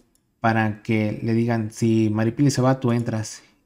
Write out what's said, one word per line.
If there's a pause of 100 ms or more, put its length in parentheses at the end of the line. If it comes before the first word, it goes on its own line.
(400)
para
que
le
digan:
"Si
Maripili
se
va,
tú
entras". (240)